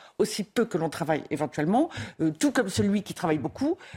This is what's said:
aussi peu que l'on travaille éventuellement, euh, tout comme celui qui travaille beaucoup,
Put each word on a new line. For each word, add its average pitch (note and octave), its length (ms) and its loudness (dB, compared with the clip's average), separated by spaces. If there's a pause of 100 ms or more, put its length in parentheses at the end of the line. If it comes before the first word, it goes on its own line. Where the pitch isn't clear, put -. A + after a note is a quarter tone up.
(180)
aussi G#3 260 0
peu A3+ 220 0
que G#3 120 0
l'on D#3+ 120 0
travaille D3+ 400 0
éventuellement, D#3+ 600 2 (300)
euh, D#3+ 120 2
tout C#4 200 0
comme A#3+ 160 2
celui G3+ 360 2
qui - 100 -10
travaille D#3+ 240 2
beaucoup, C4 400 -2 (200)